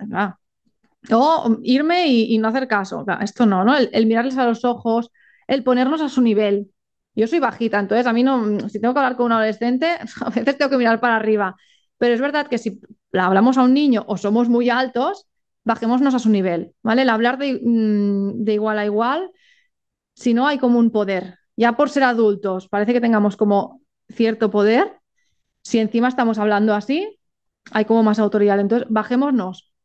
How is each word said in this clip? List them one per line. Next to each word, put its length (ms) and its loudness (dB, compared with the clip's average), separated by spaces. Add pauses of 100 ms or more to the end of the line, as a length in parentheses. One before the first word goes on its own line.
(140)
Ah. 240 -4 (720)
O 520 2
irme 440 2
y, 280 2
y 20 2
no 120 0
hacer 180 -4
caso. 380 -4
Claro, 180 -4
esto 220 -2
no, 180 2
¿no? 120 2
El, 180 2
el 120 2
mirarles 320 -2
a 80 0
los 200 -2
ojos, 460 -2 (360)
el 160 -2
ponernos 380 0
a 80 -4
su 120 0
nivel. 500 0 (440)
Yo 120 0
soy 120 0
bajita, 400 -2
entonces 280 0
a 60 0
mí 100 0
no, 460 -2
si 100 -10
tengo 140 0
que 60 -2
hablar 180 0
con 100 0
un 60 0
adolescente, 640 -2
<laughs> 220 -14
a 80 -6
veces 280 -2
tengo 120 0
que 80 0
mirar 220 2
para 160 0
arriba. 400 -2 (420)
Pero 160 2
es 80 -2
verdad 260 -2
que 100 -4
si 220 -8 (320)
la 140 0
hablamos 320 4
a 60 4
un 100 4
niño 340 2
o 100 -4
somos 320 0
muy 200 2
altos, 580 -4 (360)
bajémonos 520 0
a 40 0
su 100 0
nivel, 440 0 (100)
¿vale? 200 0
El 60 2
hablar 280 0
de, 260 -4
mm, 800 0
de 100 -2
igual 260 -2
a 60 -2
igual, 460 -2 (840)
si 180 -2
no 140 2
hay 120 0
como 200 2
un 120 4
poder. 460 -4 (180)
Ya 180 2
por 160 0
ser 140 0
adultos, 640 0
parece 240 0
que 80 0
tengamos 360 2
como 440 0 (280)
cierto 420 0
poder. 460 2 (640)
Si 160 -2
encima 280 0
estamos 320 -2
hablando 360 2
así, 440 -4 (520)
hay 140 0
como 180 4
más 160 2
autoridad. 400 2
Entonces, 320 0
bajémonos 800 -2 (120)